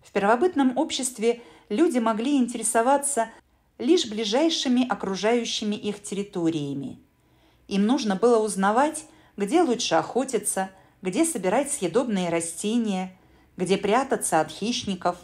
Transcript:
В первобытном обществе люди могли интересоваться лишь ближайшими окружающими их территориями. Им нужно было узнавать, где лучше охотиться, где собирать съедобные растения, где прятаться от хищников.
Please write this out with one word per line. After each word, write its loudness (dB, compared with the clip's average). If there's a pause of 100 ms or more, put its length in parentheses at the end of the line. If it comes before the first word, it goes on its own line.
В -20
первобытном 2
обществе -2 (260)
люди 2
могли 0
интересоваться 0 (500)
лишь 4
ближайшими 0
окружающими -2
их -6
территориями. -4 (680)
Им 0
нужно 0
было 4
узнавать, 0 (300)
где 2
лучше 0
охотиться, -2 (320)
где 0
собирать 0
съедобные 0
растения, -2 (380)
где 0
прятаться 0
от 0
хищников. -4